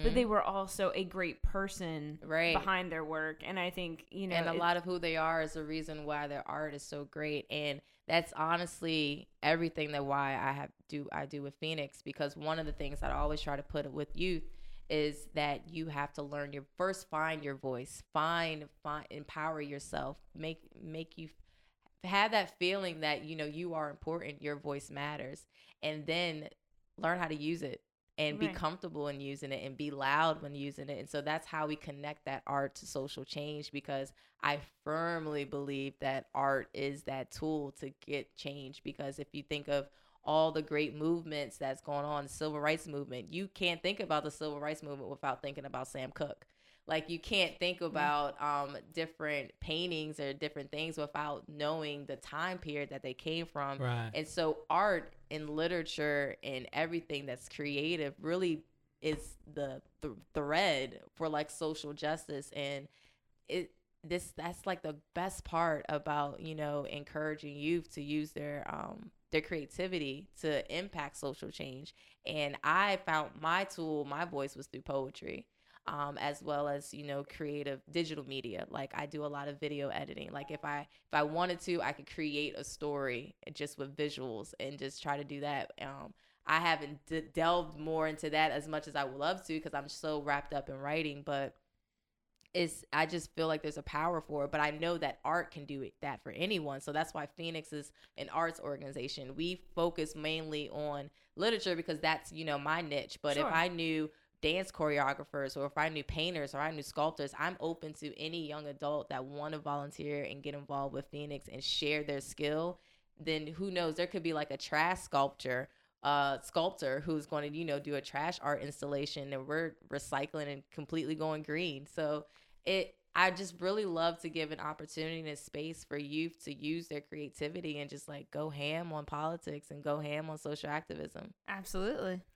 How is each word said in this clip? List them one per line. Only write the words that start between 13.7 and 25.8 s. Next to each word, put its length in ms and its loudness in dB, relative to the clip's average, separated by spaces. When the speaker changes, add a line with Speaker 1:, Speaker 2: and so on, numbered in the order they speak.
Speaker 2:
with 240 -2
youth 280 2
is 460 2
that 340 0
you 200 -4
have 260 -2
to 80 -4
learn 300 -4
your, 120 -6
first 340 0
find 320 2
your 140 -2
voice, 460 -4
find, 560 2
find, 280 -2
empower 500 -2
yourself, 580 -4
make, 260 -4
make 380 -8
you 80 -10
f-, 60 -4
have 220 8
that 260 4
feeling 420 2
that, 240 2
you 120 -6
know, 100 0
you 280 -2
are 160 0
important, 520 -4
your 140 -2
voice 340 -4
matters, 560 -4